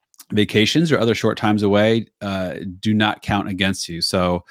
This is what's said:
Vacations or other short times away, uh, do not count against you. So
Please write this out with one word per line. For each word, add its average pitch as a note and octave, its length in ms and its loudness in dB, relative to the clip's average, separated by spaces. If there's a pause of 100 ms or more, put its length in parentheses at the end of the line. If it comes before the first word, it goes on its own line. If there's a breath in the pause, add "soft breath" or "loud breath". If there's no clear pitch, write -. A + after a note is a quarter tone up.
(320)
Vacations A2 600 2
or A#2 80 2
other A2+ 160 2
short - 220 0
times G#2+ 260 0
away, G#2+ 440 2 (140)
uh, F#2+ 340 -6 (240)
do A2 140 0
not G#2+ 280 0
count G2+ 260 -2
against F#2+ 400 -2
you. E2+ 140 -8
So F2+ 480 0